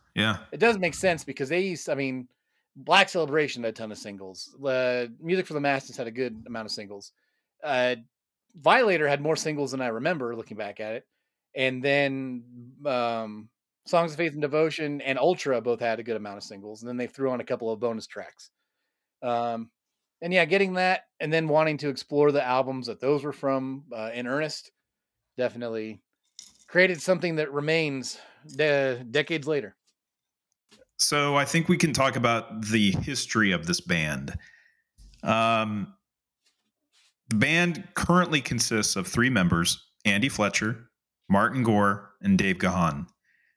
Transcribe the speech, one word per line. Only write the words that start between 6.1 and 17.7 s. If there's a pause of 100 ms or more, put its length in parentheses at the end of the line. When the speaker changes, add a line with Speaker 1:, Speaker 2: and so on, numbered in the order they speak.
Speaker 2:
good
amount
of
singles. (520)
Uh, (600)
Violator
had
more
singles
than
I
remember
looking
back
at
it. (480)
And
then, (420)
um, (380)
Songs
of
Faith
and
Devotion
and
Ultra
both
had
a
good
amount
of
singles.
And
then
they
threw
on
a
couple